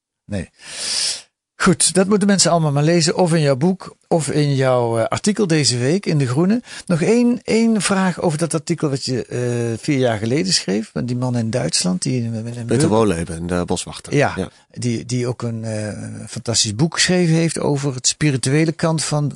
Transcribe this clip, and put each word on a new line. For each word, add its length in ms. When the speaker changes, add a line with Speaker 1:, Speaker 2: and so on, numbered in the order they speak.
Speaker 1:
Nee. 240
Goed, 380
dat 140
moeten 200
mensen 240
allemaal 200
maar 120
lezen, 320
of 180
in 80
jouw 140
boek, 400
of 220
in 260
jouw, 440
eh, 60
artikel 420
deze 300
week 280
in 120
De 100
Groene. 340
Nog 160
één, 420
één 380
vraag 400
over 160
dat 160
artikel 360
wat 160
je, 200
eh, 580
vier 140
jaar 200
geleden 360
schreef, 400
met 140
die 100
man 200
in 120
Duitsland, 520
die 280
met, 140
met 120
een 100
Speaker 2:
Peter 240
Speaker 1:
beul- 100
Speaker 2:
Wolleben, 480
de 180
boswachter. 500
Speaker 1:
Ja, 200
Speaker 2:
Ja. 140
Speaker 1:
die, 360
die 220
ook 140
een, 220
eh, 240
een 420
fantastisch 460
boek 180
geschreven 420
heeft 240
over 360
het 120
spirituele 640
kant 320
van, 320